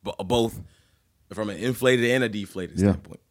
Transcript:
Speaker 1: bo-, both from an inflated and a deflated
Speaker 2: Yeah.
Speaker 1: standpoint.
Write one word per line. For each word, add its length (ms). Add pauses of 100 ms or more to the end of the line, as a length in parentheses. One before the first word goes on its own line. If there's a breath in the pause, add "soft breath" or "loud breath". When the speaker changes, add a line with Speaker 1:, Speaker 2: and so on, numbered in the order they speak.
Speaker 1:
bo-, 220
both 360 (720 soft breath)
from 180
an 80
inflated 520
and 140
a 40
deflated 520
Speaker 2:
Yeah. 120
Speaker 1:
standpoint. 280 (100)